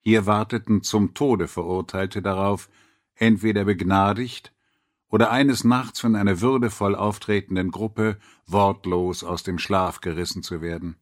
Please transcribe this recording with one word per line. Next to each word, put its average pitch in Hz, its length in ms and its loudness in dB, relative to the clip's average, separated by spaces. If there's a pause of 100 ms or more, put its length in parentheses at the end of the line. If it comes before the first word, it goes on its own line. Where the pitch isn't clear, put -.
Hier 110 260 4
warteten 107 560 0
zum 104 320 0
Tode 113 340 2
Verurteilte 92 720 -4
darauf, 98 480 -2 (460)
entweder 104 480 2
begnadigt 98 920 0 (540)
oder 110 220 4
eines 135 340 2
Nachts 123 360 -2
von 113 160 2
einer 101 240 0
würdevoll 113 540 0
auftretenden 95 760 -2
Gruppe 107 480 -2 (280)
wortlos 92 800 0
aus 87 180 -6
dem 87 160 -6
Schlaf 92 420 -2
gerissen 87 420 -6
zu 82 200 -10
werden. 85 400 -8